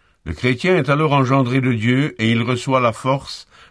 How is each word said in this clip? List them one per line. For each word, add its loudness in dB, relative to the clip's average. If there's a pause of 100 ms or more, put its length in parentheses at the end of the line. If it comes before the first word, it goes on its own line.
(260)
Le -6
chrétien 0
est 0
alors 0
engendré 2
de 0
Dieu 0
et 2
il 0
reçoit -2
la 2
force, -4 (240)